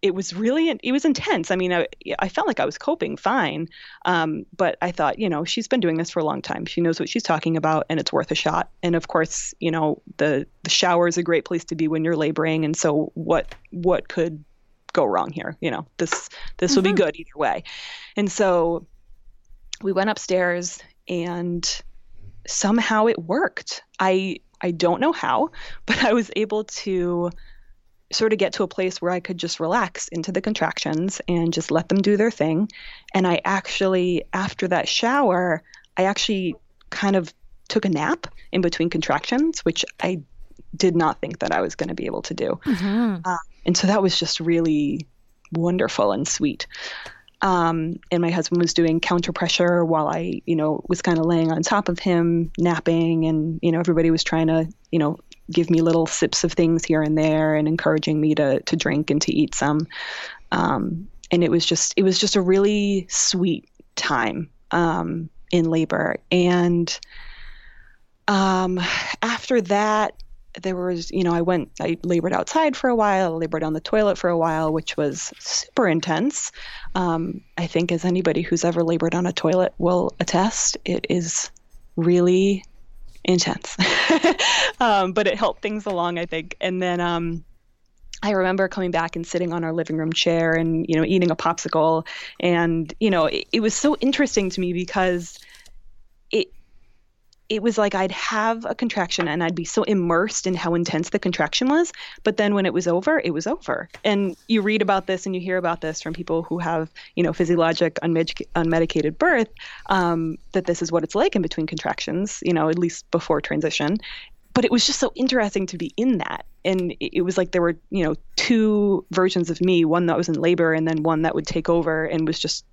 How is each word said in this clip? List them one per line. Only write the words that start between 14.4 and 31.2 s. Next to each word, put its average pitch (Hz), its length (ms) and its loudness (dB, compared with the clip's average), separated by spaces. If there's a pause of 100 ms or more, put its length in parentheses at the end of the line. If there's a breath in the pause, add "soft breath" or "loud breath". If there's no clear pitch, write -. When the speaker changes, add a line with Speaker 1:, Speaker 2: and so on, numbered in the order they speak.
Speaker 1:
go 156 120 4
wrong 98 260 0
here? - 300 -10
You 165 100 -2
know, 151 160 -8 (120)
this, - 300 -4 (280 loud breath)
this 180 180 0
will 202 80 6
be 190 80 2
Speaker 2:
Mm-hmm. 196 60 0
Speaker 1:
good 175 200 2
either - 220 -18
way. 123 240 -2 (540 loud breath)
And 202 160 0
so 170 520 2 (1000)
we 196 100 0
went 196 180 2
upstairs, 180 680 -2 (260)
and 175 580 -4 (840)
somehow 214 580 2
it 233 160 2
worked. - 600 -4 (160)
I, 190 380 0 (240)
I 180 100 -2
don't 170 280 2
know 311 120 2
how, - 400 0 (160)
<laughs> - 180 -12
but - 180 0
I 214 80 4
was 233 220 0
able 214 300 -2
to 175 680 -2 (840 soft breath)
sort 220 220 2
of 202 40 -4
get 190 140 0
to - 100 -2
a 180 60 0
place 185 320 -4
where 170 100 -2
I 180 100 -2
could 175 180 -8
just 170 200 -6
relax 185 500 -2
into 170 240 -6
the 190 100 -2
contractions 165 840 -2